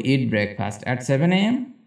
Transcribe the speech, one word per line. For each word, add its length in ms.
eat 120
breakfast 460
at 60
seven 300
A 20
M? 20